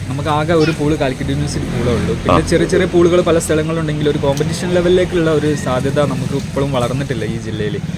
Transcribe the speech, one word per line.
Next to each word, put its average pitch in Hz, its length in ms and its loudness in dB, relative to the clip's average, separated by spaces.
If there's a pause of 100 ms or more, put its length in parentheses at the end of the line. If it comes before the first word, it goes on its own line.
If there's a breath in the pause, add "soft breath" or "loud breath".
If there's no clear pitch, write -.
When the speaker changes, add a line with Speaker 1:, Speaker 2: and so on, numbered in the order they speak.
Speaker 1:
നമുക്ക് 139 220 -2
ആകെ 156 240 0
ഒരു 160 180 4
പൂള് 151 240 0
കാലിക്കറ്റ് 135 340 -2
യൂണിവേഴ്സിറ്റി 143 360 -2
പൂളേ 123 280 0
ഉള്ളൂ. 110 220 0
പിന്നെ - 180 0
Speaker 2:
ആ. 85 60 4
Speaker 1:
ചെറിയ 165 260 2
ചെറിയ 185 200 2
പൂളുകൾ 175 360 4
പല 165 180 2
സ്ഥലങ്ങളുണ്ടെങ്കിൽ 156 720 -2
ഒരു 147 80 0
കോമ്പറ്റീഷൻ 151 560 -2
ലെവലിലേക്കുള്ള 175 580 2
ഒരു 151 240 2
സാധ്യത 135 440 -2
നമുക്ക് 135 360 0
ഇപ്പോഴും 139 360 -2
വളർന്നിട്ടില്ല 123 540 -2
ഈ 113 120 -4
ജില്ലയിൽ. 107 420 -4 (180)